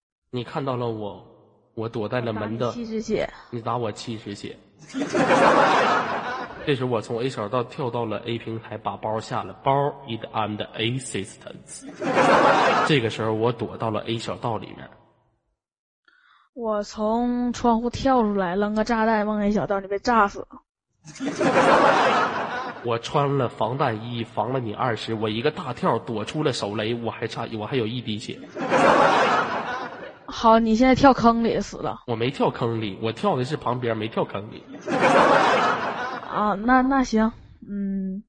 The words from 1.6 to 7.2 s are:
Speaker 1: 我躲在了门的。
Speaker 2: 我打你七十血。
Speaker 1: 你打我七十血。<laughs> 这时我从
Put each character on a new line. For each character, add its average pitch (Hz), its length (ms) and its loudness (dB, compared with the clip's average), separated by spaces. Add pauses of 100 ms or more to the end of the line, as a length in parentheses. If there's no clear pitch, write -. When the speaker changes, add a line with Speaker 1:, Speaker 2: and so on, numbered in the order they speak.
Speaker 1:
我 110 120 -4
躲 113 220 -4
在 123 100 0
了 117 140 -2
门 107 240 -4
的。 123 100 0
Speaker 2:
我 113 60 -2
打 - 40 -10
你 233 80 -8
七 220 60 -8
十 220 80 -4
血。 214 300 -2 (220)
Speaker 1:
你 120 100 -8
打 117 160 -2
我 117 120 -4
七 110 280 -8
十 104 180 -10
血。 - 220 -14 (220)
<laughs> - 120 -20 (1700)
这 147 100 2
时 123 100 -4
我 120 160 0
从 117 200 -4